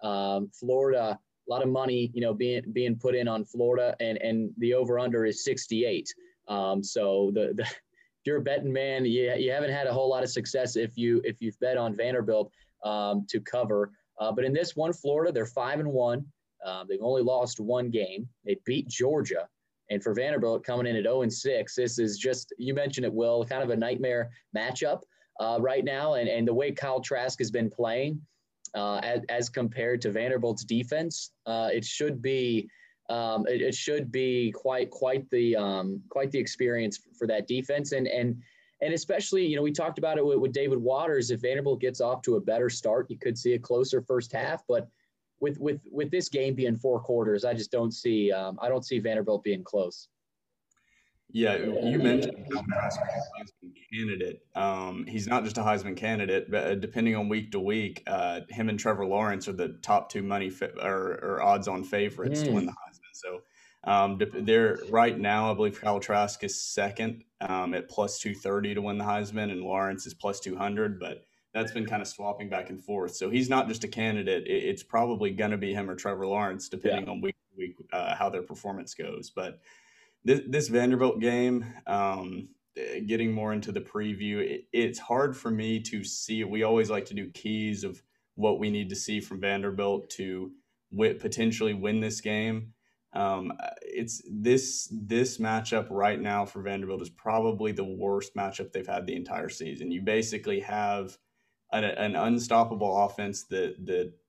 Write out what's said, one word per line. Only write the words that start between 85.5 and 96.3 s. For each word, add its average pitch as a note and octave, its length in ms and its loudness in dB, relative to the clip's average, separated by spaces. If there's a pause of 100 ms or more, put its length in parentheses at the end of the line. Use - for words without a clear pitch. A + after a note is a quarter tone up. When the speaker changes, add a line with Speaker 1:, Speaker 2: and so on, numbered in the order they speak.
Speaker 2:
me A2 300 0
to G#2 200 -6
see. A2 400 -4
We G#2+ 220 0
always A2 260 4
like G#2 160 0
to G#2 80 -12
do F#2+ 160 -6
keys G#2+ 540 -4
of F#2 180 -8 (320)
what G#2 240 2
we G#2 100 0
need G#2 200 -2
to F#2+ 80 -6
see G#2 240 -2
from G2 200 -10
Vanderbilt G2 680 0
to F#2 400 -6 (400)
wi-, G#2 240 4
potentially A2 600 0
win G#2 260 0
this A2 200 -2
game. A2 520 -2 (400)
Um, F#2+ 400 -2 (100)
uh, - 60 -6 (140)
it's - 460 -6
this, A#2+ 640 2
this A2+ 460 0
matchup A2 520 0
right G2 300 2
now G2+ 240 0